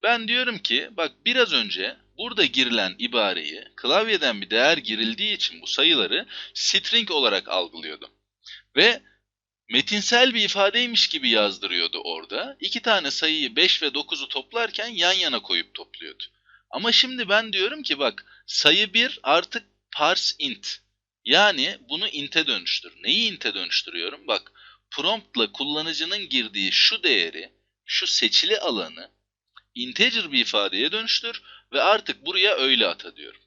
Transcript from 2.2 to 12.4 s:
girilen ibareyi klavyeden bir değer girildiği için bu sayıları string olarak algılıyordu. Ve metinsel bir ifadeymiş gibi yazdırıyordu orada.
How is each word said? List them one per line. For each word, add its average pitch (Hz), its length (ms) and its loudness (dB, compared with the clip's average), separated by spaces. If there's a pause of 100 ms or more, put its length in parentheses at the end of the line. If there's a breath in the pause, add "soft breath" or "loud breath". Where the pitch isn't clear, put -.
girilen 117 540 0
ibareyi 101 640 -2 (120)
klavyeden 151 640 0
bir 95 80 -10
değer 110 280 4
girildiği 113 580 -2
için 85 260 -6
bu - 60 -14
sayıları 135 600 2 (260 loud breath)
string 208 580 0
olarak 117 380 0
algılıyordu. 82 640 -6 (640 loud breath)
Ve 214 280 4 (680 soft breath)
metinsel 240 640 2
bir 226 100 2
ifadeymiş 202 640 2
gibi 135 220 -2
yazdırıyordu 95 760 0
orada. 95 560 -8